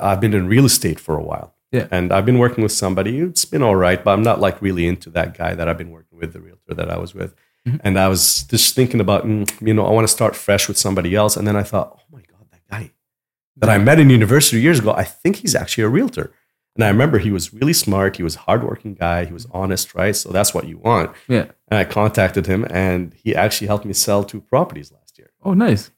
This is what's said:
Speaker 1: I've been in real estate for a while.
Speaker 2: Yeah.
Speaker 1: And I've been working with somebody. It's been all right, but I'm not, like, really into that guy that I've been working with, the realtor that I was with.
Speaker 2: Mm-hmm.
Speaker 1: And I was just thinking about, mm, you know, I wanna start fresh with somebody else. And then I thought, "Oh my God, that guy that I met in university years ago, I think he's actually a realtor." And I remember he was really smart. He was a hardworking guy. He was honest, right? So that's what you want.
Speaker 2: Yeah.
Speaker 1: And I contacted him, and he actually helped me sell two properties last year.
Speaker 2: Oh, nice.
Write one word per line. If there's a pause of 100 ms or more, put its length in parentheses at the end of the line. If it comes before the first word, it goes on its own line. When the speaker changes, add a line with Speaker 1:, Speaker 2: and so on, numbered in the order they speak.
(120)
Speaker 1:
I've
been
in
real
estate
for
a
while. (180)
Speaker 2:
Yeah.
Speaker 1:
And
I've
been
working
with
somebody.
It's
been
all
right,
but
I'm
not,
like,
really
into
that
guy
that
I've
been
working
with,
the
realtor
that
I
was
with. (320)
Speaker 2:
Mm-hmm.
Speaker 1:
And
I
was
just
thinking
about,
mm, (160)
you
know,
I
wanna
start
fresh
with
somebody
else.
And
then
I
thought,
"Oh
my
God,
that
guy (640)
that
I
met
in
university
years
ago,
I
think
he's
actually
a
realtor." (440)
And
I
remember
he
was
really
smart.
He
was
a
hardworking
guy.
He
was
honest,
right?
So
that's
what
you
want. (180)
Speaker 2:
Yeah. (220)
Speaker 1:
And
I
contacted
him,
and
he
actually
helped
me
sell
two
properties
last
year. (140)
Speaker 2:
Oh,
nice.